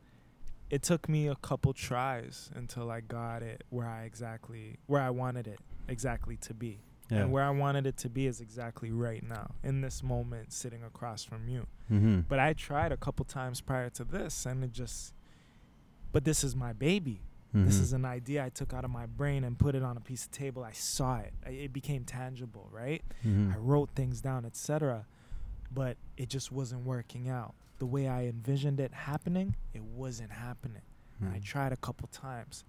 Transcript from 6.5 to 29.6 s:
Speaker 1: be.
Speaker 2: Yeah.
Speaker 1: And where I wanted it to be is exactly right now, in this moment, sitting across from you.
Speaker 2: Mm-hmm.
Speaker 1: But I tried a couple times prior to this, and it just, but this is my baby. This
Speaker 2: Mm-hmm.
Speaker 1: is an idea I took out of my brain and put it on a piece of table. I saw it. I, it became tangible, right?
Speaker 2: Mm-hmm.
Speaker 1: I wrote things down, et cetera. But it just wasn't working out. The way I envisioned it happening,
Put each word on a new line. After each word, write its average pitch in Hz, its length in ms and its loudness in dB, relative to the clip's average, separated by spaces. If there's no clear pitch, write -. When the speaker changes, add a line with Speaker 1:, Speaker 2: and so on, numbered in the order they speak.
Speaker 1:
be. 110 260 -8
Speaker 2:
Yeah. 110 140 6
Speaker 1:
And 98 80 4
where 135 120 6
I 139 60 4
wanted 139 380 4
it 127 100 -2
to 127 120 -4
be 131 180 2
is 117 120 -2
exactly 117 520 -8
right 113 360 0
now, 113 360 -6
in 135 180 2
this 131 220 -2
moment, 120 500 -2
sitting 117 300 -8
across 113 400 -6
from 110 260 -6
you. 123 160 -2
Speaker 2:
Mm-hmm. 104 280 10
Speaker 1:
But 139 100 4
I 151 140 8
tried 151 380 0
a 123 60 0
couple 139 280 -2
times 127 360 -4
prior 127 280 0
to 120 140 -8
this, 175 420 -2
and 131 180 -2
it 123 80 -2
just, - 440 -6
but 147 120 4
this 151 200 4
is 127 120 2
my 123 160 -2
baby. 135 500 2
This 98 260 10
Speaker 2:
Mm-hmm. 92 60 8
Speaker 1:
is 107 100 4
an 131 120 2
idea 127 400 0
I 127 40 -4
took - 260 -2
out 127 100 -2
of 123 60 -2
my 120 160 -4
brain 139 360 2
and 120 140 -2
put 143 160 8
it 135 80 2
on 123 160 -2
a - 20 -10
piece 117 260 -8
of - 60 -10
table. 127 320 -6
I 110 80 -10
saw 127 460 2
it. 104 160 -6
I, - 60 -8
it 135 240 -6
became 135 300 -2
tangible, 120 680 -8
right? 123 300 -4
Speaker 2:
Mm-hmm. 104 280 6
Speaker 1:
I 107 40 0
wrote 135 380 4
things 123 260 0
down, 131 240 -2
et 117 100 -10
cetera. 139 520 0
But 127 240 0
it 127 140 -6
just 131 220 -4
wasn't 127 340 -4
working 123 420 -4
out. 123 280 -4
The 131 80 -2
way 135 200 2
I 127 180 0
envisioned 135 540 2
it 131 140 0
happening, 180 640 0